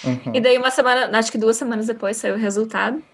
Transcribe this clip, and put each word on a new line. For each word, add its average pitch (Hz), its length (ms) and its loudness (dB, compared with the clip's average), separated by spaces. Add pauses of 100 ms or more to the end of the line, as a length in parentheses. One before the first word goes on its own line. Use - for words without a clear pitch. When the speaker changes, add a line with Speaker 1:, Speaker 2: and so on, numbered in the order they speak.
Speaker 1:
Uhum. 127 300 -4
Speaker 2:
E 254 60 0
daí 247 180 6
uma 262 120 0
semana, 254 480 2
acho 220 140 0
que 226 60 -4
duas 220 180 4
semanas 226 300 -4
depois 220 300 -4
saiu 202 180 -2
o 208 40 -4
resultado. 214 640 -2 (120)